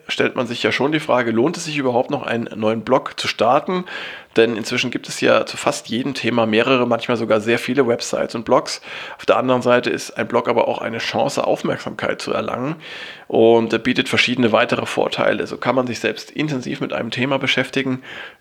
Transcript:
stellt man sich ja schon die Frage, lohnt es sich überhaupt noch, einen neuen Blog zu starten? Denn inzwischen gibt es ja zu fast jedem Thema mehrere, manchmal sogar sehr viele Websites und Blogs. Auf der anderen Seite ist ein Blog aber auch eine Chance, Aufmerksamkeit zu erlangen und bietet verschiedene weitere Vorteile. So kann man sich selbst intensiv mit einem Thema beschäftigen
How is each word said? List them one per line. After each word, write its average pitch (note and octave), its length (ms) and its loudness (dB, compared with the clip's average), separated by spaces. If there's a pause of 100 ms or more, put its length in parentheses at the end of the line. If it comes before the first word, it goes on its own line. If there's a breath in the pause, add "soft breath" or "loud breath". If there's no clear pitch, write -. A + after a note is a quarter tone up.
stellt - 280 0
man A#2+ 120 -2
sich A#2+ 160 -6
ja A2 80 2
schon C#3 220 0
die D#3 80 0
Frage, B2 300 2
lohnt C3+ 260 2
es E3+ 80 -8
sich D3+ 120 -6
überhaupt B2+ 320 0
noch, C#3+ 140 -2
einen A#2 320 -4
neuen A2 260 0
Blog B2+ 380 0
zu - 80 -6
starten? D#3 580 2 (520 loud breath)
Denn A#2 180 6
inzwischen A#2+ 340 -2
gibt - 200 -6
es - 120 -8
ja A#2 240 4
zu - 120 -10
fast - 320 -2
jedem C3 260 -4
Thema A#2 320 0
mehrere, A#2+ 400 4
manchmal A#2+ 300 0
sogar A2 220 2
sehr A#2 200 2
viele B2+ 260 0
Websites - 480 -2
und A#2 120 -8
Blogs. C3+ 360 2 (360 loud breath)
Auf - 80 -18
der - 120 6
anderen B2+ 240 2
Seite B2 300 4
ist - 260 -6
ein A2+ 100 -2
Blog A#2+ 200 0
aber A#2+ 200 4
auch B2+ 120 -2
eine A2+ 180 -4
Chance, - 480 -2
Aufmerksamkeit - 720 -2
zu - 140 -4
erlangen B2 440 -4 (500 loud breath)
und A2+ 560 4
bietet B2+ 260 0
verschiedene B2 420 2
weitere A2+ 360 2
Vorteile. - 580 0
So A2 120 -8
kann B2 180 0
man C3 100 2
sich A#2+ 140 -6
selbst - 320 -4
intensiv C3+ 500 -4
mit C3+ 120 -4
einem A#2 180 -4
Thema C3+ 260 0
beschäftigen C3 640 -2 (400 loud breath)